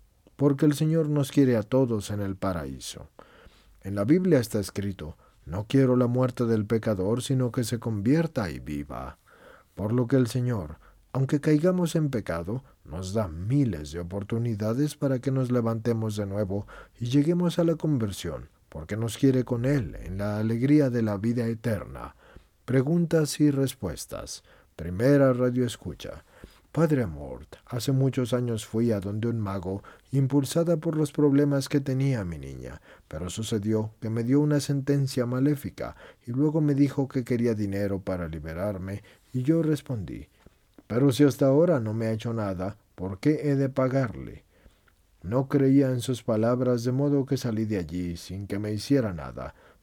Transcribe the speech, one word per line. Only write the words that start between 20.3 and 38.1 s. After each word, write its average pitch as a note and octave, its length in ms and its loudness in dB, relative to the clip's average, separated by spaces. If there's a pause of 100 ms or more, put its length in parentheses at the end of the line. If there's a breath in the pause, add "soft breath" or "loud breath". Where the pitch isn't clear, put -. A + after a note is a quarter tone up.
alegría B2+ 500 4
de A#2+ 120 0
la G#2+ 160 2
vida A#2 300 0
eterna. A2+ 680 -6 (500 soft breath)
Preguntas D#3 760 2
y D3 120 6
respuestas. - 920 -4 (320 soft breath)
Primera C3 560 4
Radio B2 340 2
Escucha. - 600 -10 (480 loud breath)
Padre D3+ 300 4
Amort, C#2+ 520 -10 (120)
hace B2+ 260 -2
muchos C3 400 2
años A#2+ 320 -2
fui A#2 260 0
a G2+ 80 0
donde G#2 300 -4
un A#2 100 -2
mago, F#2+ 420 -4 (300 loud breath)
impulsada C#3 640 2
por D#3 200 -2
los D#3 160 -2
problemas C#3+ 560 4
que D3 100 2
tenía C3+ 460 0
mi E2 140 -6
niña, - 420 -12 (260 loud breath)
pero F2 220 -8
sucedió A2 640 -2 (100)
que A2 80 -6
me A2+ 140 -2
dio C3+ 180 2
una D3 180 2
sentencia C#3 640 0
maléfica B2+ 720 -2 (300 loud breath)
y A#2 60 -8
luego D3+ 280 0
me D3 140 2
dijo C#3 340 2
que C3 160 -4
quería A#2 300 0
dinero G2+ 480 -2
para F2+ 260 -4